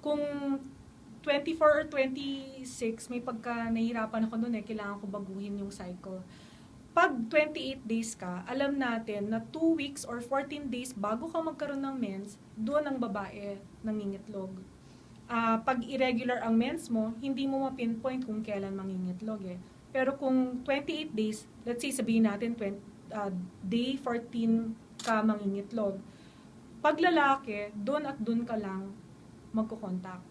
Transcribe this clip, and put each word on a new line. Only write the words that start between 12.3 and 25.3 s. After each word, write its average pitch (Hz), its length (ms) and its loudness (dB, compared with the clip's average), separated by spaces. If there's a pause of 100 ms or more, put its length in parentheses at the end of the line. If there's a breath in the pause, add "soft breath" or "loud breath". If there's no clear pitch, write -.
doon 285 240 2
ang 269 160 -2
babae 202 640 -4 (160)
nangingitlog. 196 720 -4 (800 loud breath)
Ah, 226 320 4
pag 262 240 2
irregular 254 560 2
ang 226 160 6
mens 285 320 0
mo, 226 320 2
hindi 269 240 0
mo 269 160 2
ma-pinpoint 254 640 -2
kung 214 160 -2
kailan 196 320 -2
mangingitlog 190 720 -4
eh. 180 120 -8 (360 loud breath)
Pero 269 240 2
kung 254 480 4
twenty-eight 302 480 0
days, 214 320 0 (160)
let's 240 160 -4
say 277 120 -2
sabihin 226 360 6
natin 208 280 0
twen-, 202 280 -4 (320)
ah, 202 160 -2 (320)
day 240 320 2
fourteen 226 800 2 (240)
ka 220 240 4
mangingitlog. 202 760 2 (800 loud breath)